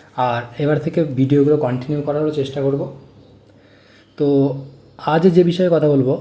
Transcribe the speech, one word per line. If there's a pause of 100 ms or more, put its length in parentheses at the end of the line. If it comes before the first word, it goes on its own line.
(160)
আর (180)
এবার
থেকে (120)
ভিডিওগুলো
কন্টিনিউ
করারও
চেষ্টা
করব। (1400)
তো (760)
আজ (120)
যে
বিষয়ে
কথা
বলবো,